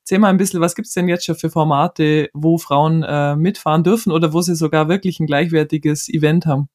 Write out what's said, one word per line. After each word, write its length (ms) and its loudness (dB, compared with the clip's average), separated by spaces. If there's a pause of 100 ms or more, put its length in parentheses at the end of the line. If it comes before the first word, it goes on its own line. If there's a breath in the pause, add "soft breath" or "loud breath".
erzähl 180 -2
mal 100 4
ein 80 4
bisschen, 240 0
was 140 0
gibt's 180 -10
denn 160 -2
jetzt 160 -2
schon 120 -2
für 120 -6
Formate, 840 0
wo 240 2
Frauen, 440 0
äh, 320 -2
mitfahren 480 0
dürfen 300 0
oder 220 0
wo 80 0
sie 120 -2
sogar 360 0
wirklich 300 -2
ein 60 -2
gleichwertiges 840 -2
Event 340 2
haben? 300 -2